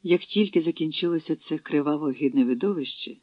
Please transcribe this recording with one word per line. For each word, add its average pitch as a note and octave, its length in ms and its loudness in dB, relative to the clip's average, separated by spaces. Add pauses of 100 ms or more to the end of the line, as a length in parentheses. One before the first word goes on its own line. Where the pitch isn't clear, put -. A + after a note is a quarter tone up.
Як F3 180 4
тільки G3+ 400 2
закінчилося D#3+ 720 -2
це D#3 220 -8
криваво D3 480 -2
гидне C3+ 400 2
видовище C3 760 -2